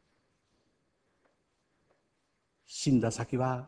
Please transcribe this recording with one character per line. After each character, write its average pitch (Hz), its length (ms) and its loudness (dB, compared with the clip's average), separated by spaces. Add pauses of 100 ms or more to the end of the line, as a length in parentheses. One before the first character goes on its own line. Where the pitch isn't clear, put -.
(2750)
死 - 280 0
ん 123 80 6
だ 113 100 0
先 120 260 -6
は 127 300 -2